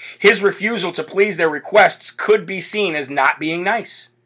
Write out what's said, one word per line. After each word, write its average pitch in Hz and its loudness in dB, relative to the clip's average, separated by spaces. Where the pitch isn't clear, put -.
His 202 4
refusal 196 -2
to 160 -6
please 196 0
their 165 0
requests - 2
could 202 0
be 185 -8
seen 196 -2
as 139 -6
not 143 0
being 160 -6
nice. - -4